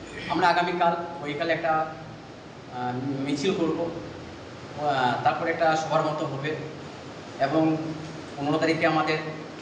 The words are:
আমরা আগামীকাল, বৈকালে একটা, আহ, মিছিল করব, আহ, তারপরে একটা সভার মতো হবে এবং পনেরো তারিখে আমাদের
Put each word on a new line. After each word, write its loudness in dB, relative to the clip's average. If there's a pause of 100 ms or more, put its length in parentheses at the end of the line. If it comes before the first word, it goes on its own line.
(300)
আমরা 4
আগামীকাল, 4 (260)
বৈকালে 0
একটা, 0
আহ, -4 (320)
মিছিল 0
করব, 0 (960)
আহ, 2
তারপরে 2
একটা 4
সভার 2
মতো 0
হবে -2 (840)
এবং 4 (600)
পনেরো 2
তারিখে 4
আমাদের 4 (440)